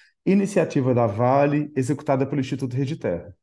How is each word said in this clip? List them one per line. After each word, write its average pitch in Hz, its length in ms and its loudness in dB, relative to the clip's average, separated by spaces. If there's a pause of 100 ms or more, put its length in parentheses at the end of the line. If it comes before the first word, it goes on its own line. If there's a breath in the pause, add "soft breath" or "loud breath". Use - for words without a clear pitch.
(260 loud breath)
iniciativa 175 680 2
da 120 140 2
Vale, 139 680 2
executada 135 540 0
pelo 139 140 -2
Instituto 123 340 -6
Rede 139 220 -4
Terra. 85 460 -6